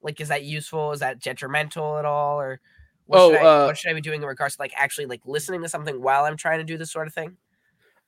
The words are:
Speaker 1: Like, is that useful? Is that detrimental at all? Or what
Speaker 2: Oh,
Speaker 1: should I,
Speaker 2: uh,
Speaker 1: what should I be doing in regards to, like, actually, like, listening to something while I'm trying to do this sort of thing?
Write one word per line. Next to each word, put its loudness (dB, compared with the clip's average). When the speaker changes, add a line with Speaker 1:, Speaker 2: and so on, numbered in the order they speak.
Speaker 1:
Like, -8
is -10
that -2
useful? -6
Is -6
that -4
detrimental -6
at -4
all? -2
Or -8
what 6
Speaker 2:
Oh, 12
Speaker 1:
should 4
I, 8
Speaker 2:
uh, 10
Speaker 1:
what -2
should -6
I -2
be -6
doing -8
in -8
regards -6
to, -12
like, -10
actually, -4
like, -10
listening -6
to -8
something -8
while 2
I'm -4
trying -2
to -6
do -10
this -10
sort -8
of -18
thing? -12